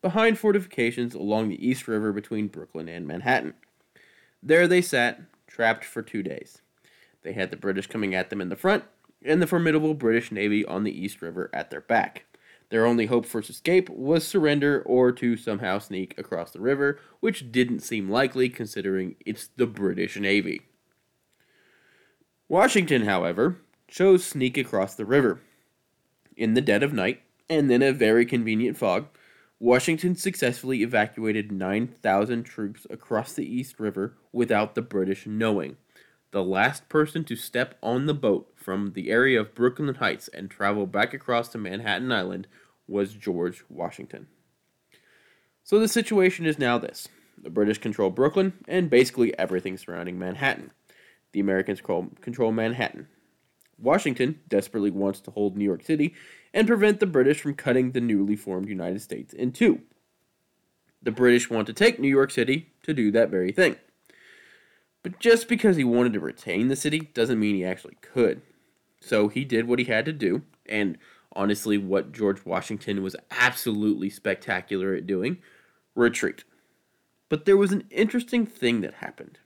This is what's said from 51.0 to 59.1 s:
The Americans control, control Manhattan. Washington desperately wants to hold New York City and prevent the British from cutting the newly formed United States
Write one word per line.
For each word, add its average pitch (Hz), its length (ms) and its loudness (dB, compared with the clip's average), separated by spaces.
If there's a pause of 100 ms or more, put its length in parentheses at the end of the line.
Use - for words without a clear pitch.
The 101 80 -4
Americans 95 400 -2
control, 90 300 -4 (120)
control 120 300 -2
Manhattan. 113 560 -4 (720)
Washington 135 680 0
desperately 101 440 -2
wants 98 300 -2
to - 100 -18
hold 101 260 -2
New 101 80 -2
York 87 180 -2
City 156 300 0 (400)
and 214 140 4
prevent 208 320 4
the 208 80 2
British 139 340 4
from 143 140 -6
cutting 127 380 0
the 123 80 -2
newly 104 340 0
formed 98 340 -8
United 95 320 -6
States - 320 -14